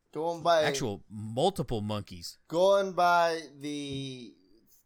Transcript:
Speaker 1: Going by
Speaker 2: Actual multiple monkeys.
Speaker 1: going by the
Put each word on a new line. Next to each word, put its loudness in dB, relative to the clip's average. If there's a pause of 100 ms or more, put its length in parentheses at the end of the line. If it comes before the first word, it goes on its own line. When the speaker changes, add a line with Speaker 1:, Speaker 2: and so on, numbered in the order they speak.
(140)
Speaker 1:
Going -4
by 4
Speaker 2:
Actual -2
multiple -2
monkeys. -8 (100)
Speaker 1:
going 4
by 4 (180)
the -10 (520)